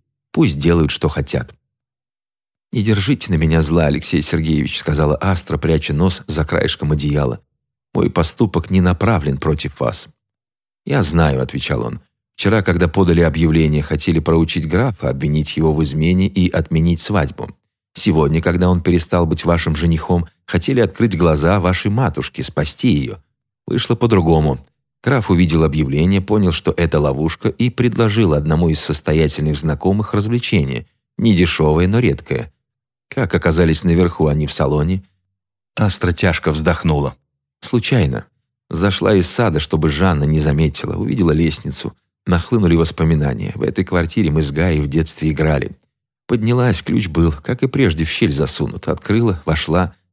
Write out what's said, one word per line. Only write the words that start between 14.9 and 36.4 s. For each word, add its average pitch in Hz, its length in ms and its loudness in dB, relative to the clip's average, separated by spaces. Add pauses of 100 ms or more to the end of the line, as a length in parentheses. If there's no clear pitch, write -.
обвинить 73 460 -2
его 78 180 2
в 78 80 0
измене 80 440 2
и 92 220 0
отменить 82 520 0
свадьбу. 80 500 -4 (420)
Сегодня, 78 480 2
когда 87 300 2
он 87 120 2
перестал 87 440 0
быть 80 180 -4
вашим 85 320 0
женихом, 82 500 0 (200)
хотели 123 340 0
открыть 107 380 0
глаза 85 420 2
вашей 90 300 0
матушке, 104 520 -4
спасти - 460 -2
ее. 73 280 0 (500)
Вышло - 280 -2
по-другому. 80 720 2 (380)
Граф 123 280 0
увидел 82 340 4
объявление, 76 560 2
понял, 98 320 2
что - 240 -2
это 82 240 0
ловушка, 73 480 -2
и 123 200 -2
предложил 113 640 2
одному 78 360 2
из 78 120 0
состоятельных 76 800 -2
знакомых 92 560 -2
развлечение, 101 720 -2 (320)
недешевое, 85 680 2
но 107 100 2
редкое. - 540 -2 (560)
Как - 260 -4
оказались 80 500 2
наверху, 85 440 2
а 73 60 0
не 76 120 0
в - 60 -6
салоне?» 76 500 0 (760)
Астра 92 360 0
тяжко 85 400 -2